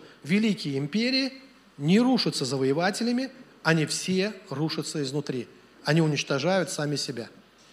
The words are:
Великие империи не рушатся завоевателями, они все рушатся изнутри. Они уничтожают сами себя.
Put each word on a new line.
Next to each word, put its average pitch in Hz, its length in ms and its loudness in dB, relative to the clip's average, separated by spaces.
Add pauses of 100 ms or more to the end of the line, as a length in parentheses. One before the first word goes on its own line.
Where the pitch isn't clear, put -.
(240)
Великие 180 540 0
империи 247 560 -2 (440)
не 165 220 4
рушатся 240 460 2
завоевателями, 185 880 0 (320)
они 160 220 4
все 185 480 -2 (160)
рушатся 151 520 -4
изнутри. 135 460 -4 (360)
Они 156 180 4
уничтожают 151 680 0
сами 147 260 -4
себя. 117 340 -6 (440)